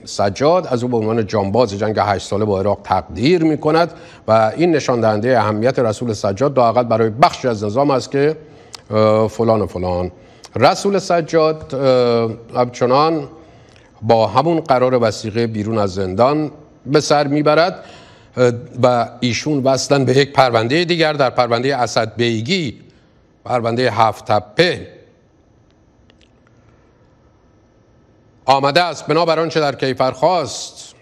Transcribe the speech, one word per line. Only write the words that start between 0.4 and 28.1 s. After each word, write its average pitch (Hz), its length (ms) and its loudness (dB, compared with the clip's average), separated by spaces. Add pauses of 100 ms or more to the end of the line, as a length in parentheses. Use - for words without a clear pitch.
از 123 160 -2
او 123 60 -2
به 123 80 0
عنوان 110 300 0
جانباز 101 480 0
جنگ 104 240 -2
هشت 98 280 0
ساله 104 180 -2
با 98 160 0
عراق 98 240 -2
تقدیر 123 580 0
می‌کند 156 480 0 (380)
و 110 280 4
این 170 200 2
نشان 123 240 -2
دهندهٔ 113 380 2
اهمیت 107 400 0
رسول 120 340 -2
سجاد 117 440 -2
لااقل 120 260 2
برای 113 280 0
بخشی 135 380 2
از 107 160 -2
نظام 135 260 0
است 127 200 -2
که، 143 260 0 (540)
اه، 107 380 2
فلان 113 320 0
و 95 60 -2
فلان. 90 460 -4 (440)
رسول 185 420 2
سجاد، 156 760 -2
اه، 120 880 0
همچنان 135 680 0 (720)
با 110 240 4
همون 147 340 0
قرار 127 420 2
وثیقه 113 440 -2
بیرون 110 320 -4
از 101 160 -2
زندان 120 560 0 (360)
به 147 140 2
سر 147 260 2
می‌برد، 151 580 0 (520)
اه، 123 160 2 (300)
و 123 260 2 (120)
ایشون 123 420 -2
وصلاً 135 420 0
به 127 120 2
یک 139 160 2
پروندهٔ 127 520 2
دیگر، 160 280 0
در 135 180 0
پروندهٔ 123 460 0
اسد 113 400 -2
بیگی، 117 640 -4 (680)
پروندهٔ 117 460 -2
هفت 110 340 0
تپه 110 640 0 (3500)